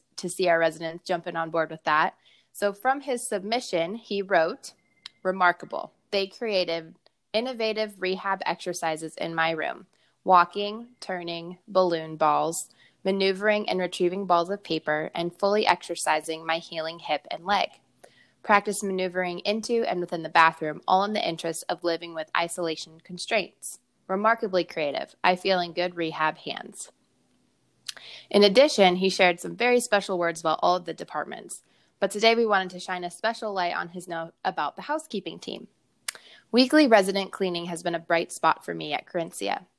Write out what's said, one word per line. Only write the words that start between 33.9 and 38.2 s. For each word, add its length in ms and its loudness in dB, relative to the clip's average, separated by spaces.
his 180 -12
note 240 -8
about 300 -4
the 80 -14
housekeeping 560 -8
team. 300 -12
"Weekly 380 6
resident 420 4
cleaning 360 -4
has 180 -8
been 100 -2
a 60 -6
bright 320 0